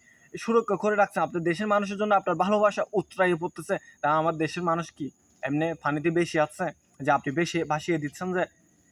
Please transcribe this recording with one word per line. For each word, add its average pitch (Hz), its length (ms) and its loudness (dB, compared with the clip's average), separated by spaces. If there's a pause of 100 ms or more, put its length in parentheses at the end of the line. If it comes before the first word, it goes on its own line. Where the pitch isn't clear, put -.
(380)
সুরক্ষা 226 380 0
করে 208 200 0
রাখছেন, 196 260 2
আপনার 160 200 -2
দেশের 170 240 0
মানুষের 202 300 0
জন্য 208 180 2
আপনার 190 220 2
ভালোবাসা 208 560 2
উতরাইয়ে 180 440 0
পড়তেছে, 170 420 -6 (240)
তা 143 80 2
আমার 160 240 2
দেশের 160 280 -4
মানুষ 165 300 -2
কি 135 180 -10 (320)
এমনি 151 400 0
পানিতে 151 280 0
বেশি 170 280 0
আছে 151 340 -2 (300)
যে 139 80 0
আপনি 143 220 0
বেশি 165 320 -2
ভাসিয়ে 156 340 -2
দিচ্ছেন? 180 360 -6
যে 180 100 0 (480)